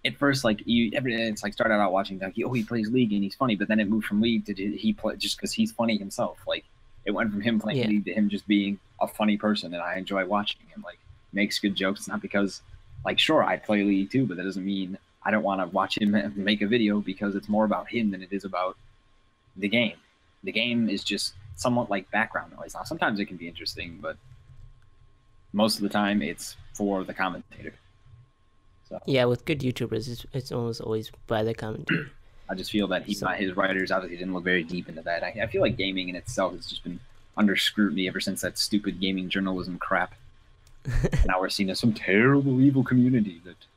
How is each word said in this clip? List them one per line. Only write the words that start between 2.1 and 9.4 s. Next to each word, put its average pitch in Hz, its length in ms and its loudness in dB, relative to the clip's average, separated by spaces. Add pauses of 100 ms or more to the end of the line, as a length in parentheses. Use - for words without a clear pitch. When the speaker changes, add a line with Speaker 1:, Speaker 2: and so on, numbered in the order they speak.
Speaker 1:
Donkey, 95 260 -4
oh, 127 80 -2
he 120 100 0
plays 110 260 -2
League 120 240 4
and 101 120 2
he's 98 100 -4
funny, 120 220 0
but 98 120 -2
then 110 120 4
it 101 80 0
moved 107 180 0
from 104 160 2
League 113 240 2
to 101 80 -4
ju-, 98 240 -4
he 107 160 2
play, - 220 -4
just - 240 -4
'cause 104 120 -6
he's 110 200 0
funny 113 260 0
himself. 98 480 -4
Like, 82 180 -4 (420)
it 101 40 -2
went 104 220 0
from 101 100 -2
him 113 160 2
playing 110 220 0
Speaker 2:
Yeah. 113 80 2
Speaker 1:
League 104 180 2
to 90 80 -6
him 104 140 4
just 98 180 -4
being 101 320 2 (220)
a 90 80 0
funny 107 300 2
person, 104 360 0